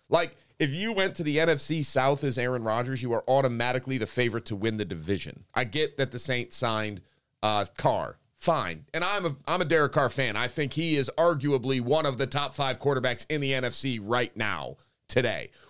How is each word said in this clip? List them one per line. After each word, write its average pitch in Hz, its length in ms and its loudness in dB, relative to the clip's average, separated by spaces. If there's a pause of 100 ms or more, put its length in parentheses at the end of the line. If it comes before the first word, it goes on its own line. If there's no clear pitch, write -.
(100)
Like, 165 260 2 (220)
if 151 120 2
you 196 220 -4
went 190 240 0
to 175 60 -6
the 147 180 0
N 160 80 4
F 156 100 4
C 156 240 -2
South 139 420 2
as 123 120 0
Aaron 123 280 -2
Rodgers, 120 380 -2
you 120 120 -2
are 110 140 -2
automatically 127 680 2
the 110 100 0
favorite 120 400 0
to 104 100 -4
win 110 200 0
the 107 80 -2
division. 87 600 -4 (100)
I 127 100 2
get 147 320 -2
that 135 140 0
the 123 80 -8
Saints 123 360 -4
signed, 107 460 -2 (420)
uh, 104 220 2 (140)
Carr. 92 400 0 (180)
Fine. 95 480 0 (100)
And 160 80 -2
I'm 190 240 0
a, 143 100 -2 (120)
I'm 180 140 2
a - 20 2
Derek 151 260 4
Carr 143 180 4
fan. 117 280 -2
I 120 100 0
think 143 260 -4
he 160 220 0
is 131 240 2
arguably 139 640 4
one 147 260 2
of 127 120 -2
the 135 100 0
top 143 260 -4
five 131 240 -2
quarterbacks 127 500 0
in 151 120 -2
the 139 120 0
N 131 120 0
F 120 80 -2
C 127 260 -4
right 113 380 0
now, 85 400 -4 (320)
today, 104 420 0 (200)